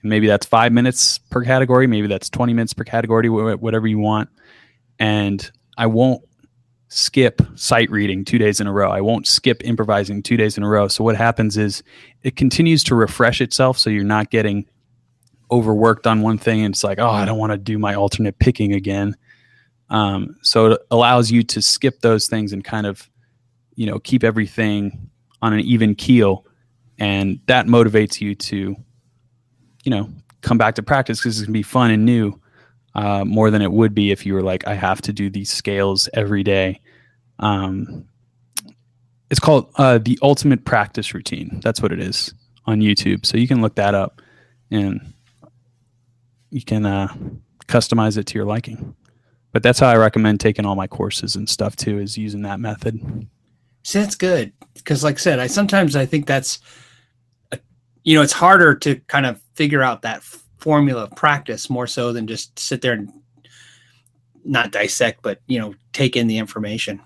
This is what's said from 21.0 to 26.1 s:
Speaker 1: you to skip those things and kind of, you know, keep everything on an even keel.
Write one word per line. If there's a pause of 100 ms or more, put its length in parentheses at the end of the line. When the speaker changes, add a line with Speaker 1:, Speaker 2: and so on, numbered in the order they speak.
Speaker 1:
you
to
skip
those
things
and
kind
of, (680)
you
know,
keep
everything (320)
on
an
even
keel. (520)